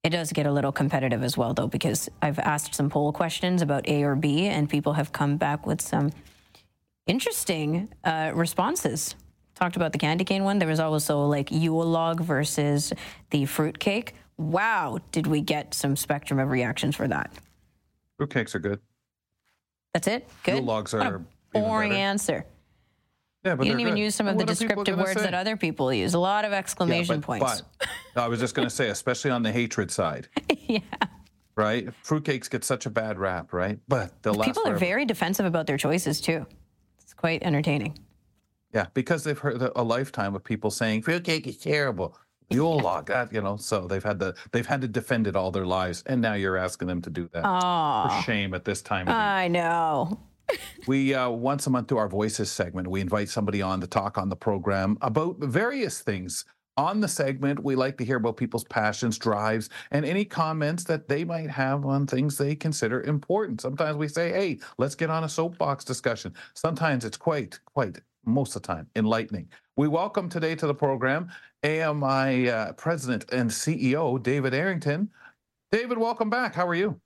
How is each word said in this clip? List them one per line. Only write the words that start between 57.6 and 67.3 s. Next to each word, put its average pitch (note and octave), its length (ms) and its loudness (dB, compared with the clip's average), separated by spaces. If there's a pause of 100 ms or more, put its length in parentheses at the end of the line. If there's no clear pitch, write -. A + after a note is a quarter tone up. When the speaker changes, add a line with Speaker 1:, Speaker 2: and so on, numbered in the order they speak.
Speaker 2:
we C#3 120 0
like C3 240 0
to B2+ 40 -2
hear B2 140 0
about A2+ 180 0
people's A#2 300 -4
passions, A2 520 0
drives, A2 520 0 (220)
and - 140 2
any G3 200 0
comments D#3+ 600 0
that D#3 220 -2
they C#3+ 160 0
might E3 260 -6
have C#3 360 0
on C#3 200 2
things C#3 320 0
they C#3+ 160 0
consider D3 500 0
important. D3+ 580 0
Sometimes D3 340 -2
we D3 140 -2
say, E3+ 220 -2
"Hey, F3+ 280 0 (180)
let's C#3 180 0
get D#3+ 140 -2
on D#3+ 140 0
a D3+ 60 -4
soapbox D#3+ 560 -2
discussion." A#2+ 480 -4 (200)
Sometimes D3+ 520 0
it's - 120 -6
quite, D3 400 -2 (160)